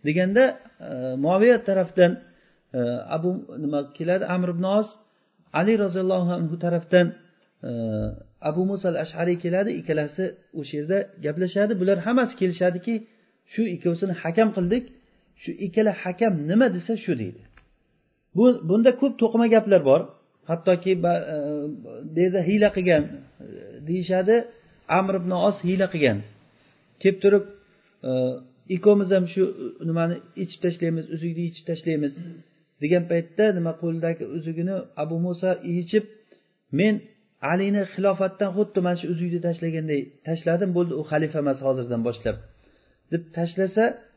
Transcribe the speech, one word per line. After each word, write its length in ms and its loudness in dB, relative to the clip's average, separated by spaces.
Deganda, 400 2
e, 140 -14
Muaviya 480 4
tarafdan, 480 4
e, 60 -4
Abu 240 -2
nima 220 -2
keladi, 320 -2
Amr 240 0
ibn 160 -2
Os, 240 0
Ali 260 2
roziyallohu 520 0
anhu 280 -2
tarafdan, 480 4
e, 80 -8
Abu 240 -2
Musa 260 -2
al-Ash'ari 500 -2
keladi, 320 -2
ikkalasi 520 -4
o'sha 240 -12
yerda 220 -2
gaplashadi. 560 0
Bular 200 2
hammasi 380 0
kelishadiki, 580 -2
"Shu 120 -4
ikkovsini 500 -2
hakam 400 2
qildik, 300 0
shu 120 -10
ikkala 380 0
hakam 500 0
nima 280 4
desa, 280 -4
shu", 220 -4
deydi. 220 -8
Bu, 100 6
bunda 300 4
ko'p 280 0
to'qima 280 2
gaplar 360 6
bor. 180 6
Hattoki 460 0
ba-, 280 0
e, 140 -8
bu 160 -4
yerda 220 2
hiyla 280 4
qilgan, 340 2
e, 440 -14
deyishadi, 560 0
Amr 260 2
ibn 200 -2
Os 240 2
hiyla 280 0
qilgan. 300 2
Kelib 200 2
turib, 240 4
e, 80 -4
"Ikkovimiz 420 4
ham 160 4
shu, 160 0
e, 420 -6
nimani 300 0
ichib 280 -8
tashlaymiz, 480 -2
uzukni 340 -6
ichib 220 -8
tashlaymiz", 480 -2
degan 240 2
paytda 460 0
nima 200 -2
qo'lidagi 540 -4
uzugini 500 -6
Abu 260 -4
Musa 300 -2
ichib, 360 0
"Men 220 2
Alini 420 0
xilofatdan 680 -2
xuddi 300 -2
mana 160 0
shu 100 -10
uzukni 340 -2
tashlaganday 600 -2
tashladim, 500 0
bo'ldi, 200 2
u 100 -4
xalifa 360 -2
emas 220 0
hozirdan 420 0
boshlab", 340 -2
deb 180 -2
tashlasa 560 0